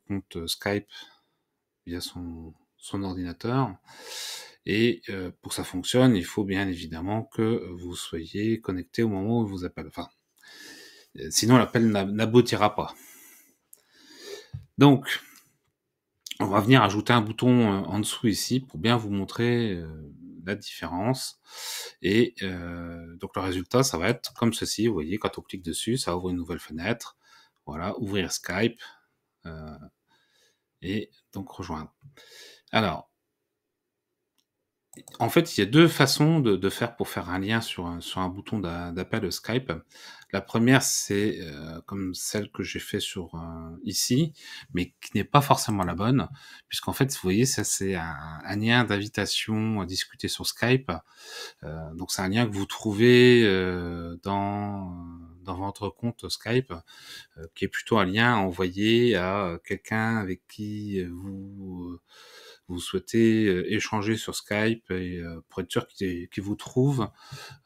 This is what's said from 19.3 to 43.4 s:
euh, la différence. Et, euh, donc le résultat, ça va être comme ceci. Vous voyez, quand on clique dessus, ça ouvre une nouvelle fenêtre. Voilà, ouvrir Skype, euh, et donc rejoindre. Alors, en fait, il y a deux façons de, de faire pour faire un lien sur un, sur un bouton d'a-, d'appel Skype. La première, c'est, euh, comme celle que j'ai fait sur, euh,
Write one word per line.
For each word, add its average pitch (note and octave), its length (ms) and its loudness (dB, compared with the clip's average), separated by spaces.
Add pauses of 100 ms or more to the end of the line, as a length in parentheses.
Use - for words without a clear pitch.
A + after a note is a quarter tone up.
euh, D#2 380 -10 (320)
la G2 120 -4
différence. G2+ 840 -6 (640)
Et, A2 400 4
euh, E2+ 760 -8
donc - 180 -12
le G2 60 -2
résultat, F#2 420 2
ça F#2 160 -2
va F#2 100 2
être - 240 -4
comme A#2 200 2
ceci. G#2 340 -2
Vous A2+ 60 2
voyez, F2 260 -4
quand - 180 -4
on - 60 -12
clique F#2 200 -14
dessus, F2 340 -4
ça F2+ 200 -2
ouvre F2+ 140 -4
une F2+ 60 -2
nouvelle E2+ 220 -6
fenêtre. E2+ 560 -6 (520)
Voilà, D#2+ 320 -6
ouvrir G2 320 -4
Skype, G#2 500 -2 (640)
euh, D#2+ 320 -14 (1040)
et G2 300 -6 (200)
donc G2 200 -10
rejoindre. D#2+ 420 -10 (760)
Alors, G2+ 400 0 (2000)
en A#2 100 2
fait, - 260 4
il G#2 60 4
y - 20 6
a F#2+ 40 4
deux D#3 200 6
façons D3+ 540 4
de, G#2 160 4
de F#2+ 120 0
faire - 280 -4
pour G2 100 -4
faire F2 220 -6
un F2+ 100 -2
lien A2 220 0
sur F#2 240 -8
un, F2 160 -8
sur - 180 -8
un F#2 100 -2
bouton G2 300 -6
d'a-, F2 320 -6
d'appel F#2 400 -4
Skype. B2+ 400 -4 (640)
La G2 80 0
première, B2 400 6
c'est, - 600 0
euh, D#2+ 400 -12
comme F#2+ 320 -6
celle G2+ 380 -6
que G#2 120 -6
j'ai F2 160 -8
fait - 200 -6
sur, - 360 -8
euh, D#3 480 -12